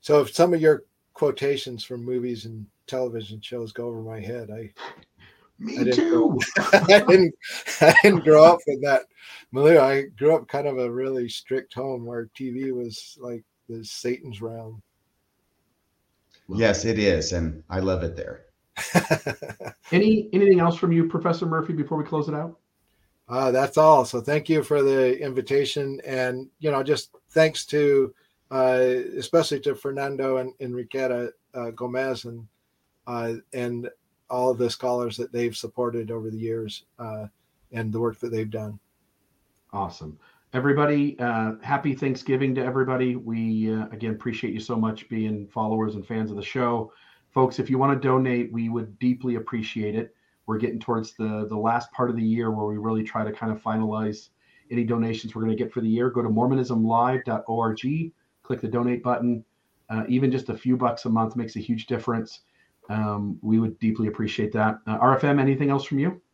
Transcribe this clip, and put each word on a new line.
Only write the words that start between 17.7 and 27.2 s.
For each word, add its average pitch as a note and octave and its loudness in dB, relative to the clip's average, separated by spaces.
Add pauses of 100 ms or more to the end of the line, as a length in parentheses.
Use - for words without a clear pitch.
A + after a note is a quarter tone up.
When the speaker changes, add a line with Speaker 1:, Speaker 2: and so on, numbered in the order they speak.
Speaker 3:
I F2+ -2
love F#2 0
it E2 -6
there. - -12 (460)
Speaker 1:
<laughs> - -4
Speaker 2:
Any, G#3+ 4
anything F#3+ 6
else E3+ 2
from F3 0
you, E3 4
Professor E3 -2
Murphy, D#3+ -2
before D3 -4
we D3+ -4
close D3+ -4
it D3+ -4
out? E3 -8 (720)
Speaker 1:
Uh, B2+ 0
that's C3 2
all. D#3 8
So A#2+ -4
thank D3 -2
you D#3 2
for D3 2
the C3+ 4
invitation, C#3 -2
and, B2+ -4 (100)
you D3+ -2
know, C3+ 0
just C#3 -2 (200)